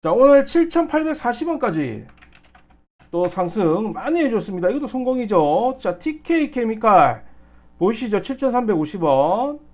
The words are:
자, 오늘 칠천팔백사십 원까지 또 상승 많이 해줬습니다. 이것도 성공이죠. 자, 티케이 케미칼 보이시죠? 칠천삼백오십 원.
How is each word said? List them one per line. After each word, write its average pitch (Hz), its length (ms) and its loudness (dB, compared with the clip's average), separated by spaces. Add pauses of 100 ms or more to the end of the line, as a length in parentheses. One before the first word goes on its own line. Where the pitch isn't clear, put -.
자, 160 100 0
오늘 277 340 6
칠천팔백사십 311 1000 -2
원까지 151 600 -4 (1040)
또 175 180 0
상승 180 640 -2
많이 311 300 -4
해줬습니다. 196 480 -2
이것도 277 160 -4
성공이죠. 240 920 0
자, 175 200 -6
티케이 311 520 -2
케미칼 220 760 2 (520)
보이시죠? 208 440 -2
칠천삼백오십 226 800 -2
원. 175 580 0 (140)